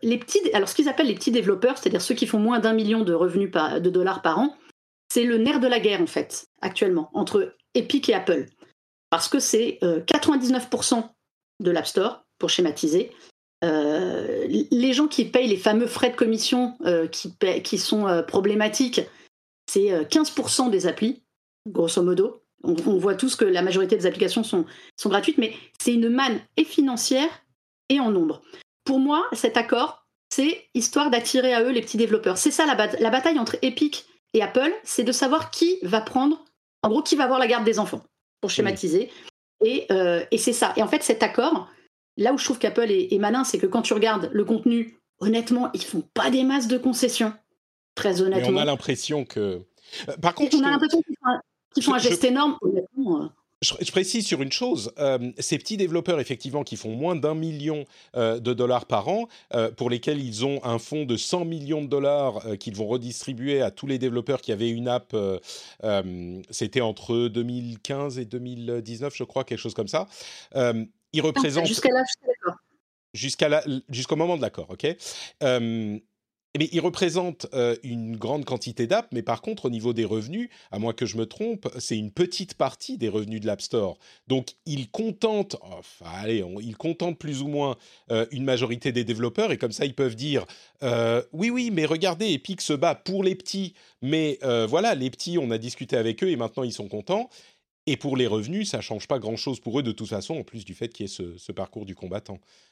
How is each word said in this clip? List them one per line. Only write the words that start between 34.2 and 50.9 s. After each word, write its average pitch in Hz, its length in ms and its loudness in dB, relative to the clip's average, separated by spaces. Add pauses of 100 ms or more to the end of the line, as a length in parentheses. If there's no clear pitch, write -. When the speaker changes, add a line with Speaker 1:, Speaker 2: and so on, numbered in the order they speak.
Speaker 1:
et 214 80 4
Apple, 262 300 2 (120)
c'est - 200 0
de 247 80 2
savoir 285 380 2
qui 359 320 2
va 214 180 2
prendre, 269 440 0 (380)
en 214 80 2
gros, 277 120 2
qui 311 140 2
va 277 80 4
avoir 254 140 4
la 254 80 4
garde 233 180 2
des 208 140 4
enfants, 175 260 -4 (360)
pour - 100 -2
Speaker 2:
Hmm. - 40 -4
Speaker 1:
schématiser. 190 560 0 (540)
Et, 247 260 2
euh, 175 400 4
et 233 60 4
c'est 226 160 2
ça. 226 240 2
Et 220 60 4
en 208 60 2
fait, 302 140 2
cet - 200 2
accord, 240 460 2 (480)
là 233 160 4
où 277 60 0
je - 60 -4
trouve 254 140 -2
qu'Apple 233 320 2
est, 185 220 2
est 202 60 4
malin, 226 260 2
c'est - 140 -2
que 190 80 2
quand 226 160 2
tu 226 120 0
regardes 208 380 2
le 208 120 2
contenu, 226 540 2 (220)
honnêtement, 233 540 2
ils - 100 -6
font 175 180 -4 (120)
pas 220 160 2
des 262 140 4
masses 262 240 2
de 247 100 2
concessions. 233 540 2 (640)
Très 196 200 0
Speaker 2:
Mais 175 60 2
on 190 40 4
a - 40 4
Speaker 1:
honnêtement. 147 360 2
Speaker 2:
l'impression 143 600 -2
que, - 160 -6 (680)
euh, - 120 -8
par 170 120 2
Speaker 1:
Et - 20 -14
Speaker 2:
contre, 294 220 2
Speaker 1:
on - 20 4
Speaker 2:
je 269 60 4
Speaker 1:
a - 20 4
Speaker 2:
te 285 60 4
Speaker 1:
l'impression 311 300 4